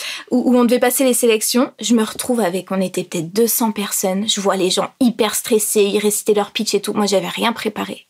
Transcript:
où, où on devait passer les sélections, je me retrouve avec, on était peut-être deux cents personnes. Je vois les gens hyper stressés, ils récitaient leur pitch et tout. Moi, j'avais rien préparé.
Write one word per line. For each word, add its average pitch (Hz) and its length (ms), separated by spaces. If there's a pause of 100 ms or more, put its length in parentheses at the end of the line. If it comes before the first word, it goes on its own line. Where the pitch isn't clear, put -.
(320)
où, 247 200
où 247 60
on 240 80
devait 240 140
passer 247 240
les 254 100
sélections, 240 680
je 220 140
me 226 100
retrouve - 360
avec, 185 320
on 190 100
était 185 220
peut-être 170 280
deux 220 140
cents 226 260
personnes. 202 560
Je 208 140
vois 190 140
les 185 160
gens 190 180 (100)
hyper 220 360
stressés, - 480
ils 202 160
récitaient 208 340
leur 202 160
pitch - 240
et 202 80
tout. 208 120
Moi, 208 120
j'avais 185 220
rien 196 260
préparé. - 560